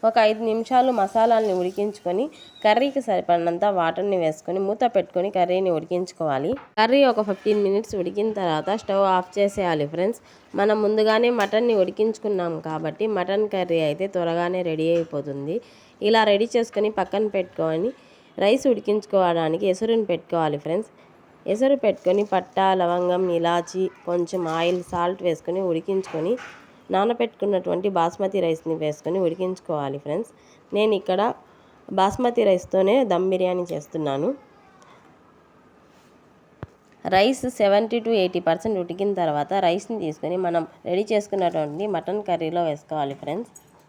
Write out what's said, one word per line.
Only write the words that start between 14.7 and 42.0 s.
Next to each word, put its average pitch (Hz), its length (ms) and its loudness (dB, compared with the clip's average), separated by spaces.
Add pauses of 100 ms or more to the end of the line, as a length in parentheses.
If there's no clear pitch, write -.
రెడీ 160 240 -2
అయిపోతుంది. 147 640 -4 (520)
ఇలా 226 140 6 (100)
రెడీ 208 220 2
చేసుకొని 214 460 0
పక్కన 196 260 -2 (100)
పెట్టుకొని, 170 540 -2 (540)
రైస్ 240 280 4
ఉడికించుకోవడానికి 185 1000 0
ఎసురుని 226 380 0
పెట్టుకోవాలి 160 540 -2
ఫ్రెండ్స్. 180 240 -4 (640)
ఎసురు 269 300 2
పెట్టుకొని 196 480 2
పట్టా, 190 340 0 (140)
లవంగం, 180 440 2 (140)
ఇలాచి, 170 460 0 (240)
కొంచెం 175 360 -2 (140)
ఆయిల్, 175 240 0 (100)
సాల్ట్ 180 360 -2
వేసుకొని 170 420 -4
ఉడికించుకొని, 175 640 -2 (640)
నానబెట్టుకున్నటువంటి 202 960 -2 (100)
బాస్మతి 190 460 -2
రైస్ని 165 380 -2
వేసుకొని 156 440 -4
ఉడికించుకోవాలి 165 800 -4
ఫ్రెండ్స్. 165 260 -6 (460)
నేను 214 240 2
ఇక్కడ 185 200 -2 (800)
బాస్మతి 233 500 2
రైస్తోనే 190 460 2 (160)
దమ్ 185 200 2
బిర్యానీ 180 400 0
చేస్తున్నాను. 147 560 -4 (3000)
రైస్ 247 280 4 (160)
సెవెంటీ 214 460 4
to 226 60 0 (100)
ఎయిటీ 180 260 0
పర్సెంట్ 196 360 0
ఉడికిన 190 280 -2 (100)
తర్వాత 147 300 0 (140)
రైస్ని 202 400 -2
తీసుకొని 156 400 -4
మనం 170 180 0 (240)
రెడీ 185 240 0
చేసుకున్నటువంటి 180 720 -2 (100)
మటన్ 185 340 -4